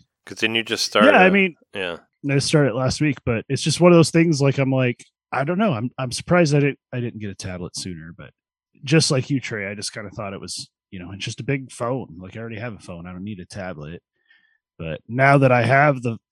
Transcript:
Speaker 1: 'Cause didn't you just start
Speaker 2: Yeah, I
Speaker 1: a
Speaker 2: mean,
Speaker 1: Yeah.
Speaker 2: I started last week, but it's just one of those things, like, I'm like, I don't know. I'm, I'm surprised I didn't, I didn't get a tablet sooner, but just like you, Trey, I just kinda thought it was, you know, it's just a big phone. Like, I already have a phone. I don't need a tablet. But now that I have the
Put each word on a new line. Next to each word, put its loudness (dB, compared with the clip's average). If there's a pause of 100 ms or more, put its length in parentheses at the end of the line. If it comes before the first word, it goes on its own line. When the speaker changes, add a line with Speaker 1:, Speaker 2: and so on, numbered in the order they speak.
(260)
Speaker 1:
'Cause -16
didn't 0
you 0
just -4
start 4
Speaker 2:
Yeah, 8
I 8
Speaker 1:
a 4
Speaker 2:
mean, 2 (180)
Speaker 1:
Yeah. -8 (320)
Speaker 2:
I 2
started 2
last -2
week, 0
but -2
it's -2
just 0
one 10
of 10
those 6
things, 2
like, 2
I'm 0
like, 0 (280)
I -2
don't -2
know. 2
I'm, -4
I'm -6
surprised 2
I 4
didn't, 0 (140)
I -6
didn't -6
get -8
a -10
tablet -10
sooner, -12
but -20 (520)
just 4
like 0
you, 0
Trey, -6
I -8
just -10
kinda -12
thought -10
it -12
was, -14 (220)
you -14
know, -14
it's -12
just -8
a -12
big -4
phone. -6
Like, -16
I -12
already -12
have -10
a -16
phone. -16
I -14
don't -12
need -10
a -16
tablet. -14 (760)
But -10
now 4
that 4
I 2
have 2
the -4 (140)